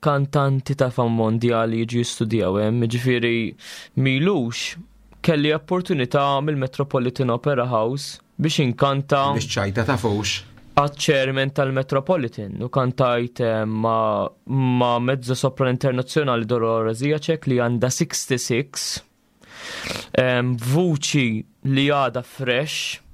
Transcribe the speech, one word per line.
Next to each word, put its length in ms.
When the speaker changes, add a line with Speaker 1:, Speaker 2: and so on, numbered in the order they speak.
Speaker 1:
kantanti 720
ta' 160
fam 220
mondjali 720
jiġu 180
jistudjaw 580
hemm, 260
jiġifieri 520
milux 800
kelli 360
opportunità 720
mill-Metropolitan 920
Opera 360
House 540
biex 280
inkanta 720
Speaker 2:
Biex 180
ċajta, 360
tafux? 540
Speaker 1:
għaċ-chairman 760
tal-Metropolitan 1120
u 80
kantajt, 720
eh, 240
ma', 600
ma' 560
mezzo 340
sopran 400
internazzjonali 720
Dolores 560
Jacek 480
li 80
għandha 320
sixty-six, 1120
em, 440
vuċi 720
li 260
għadha 340
fresh. 800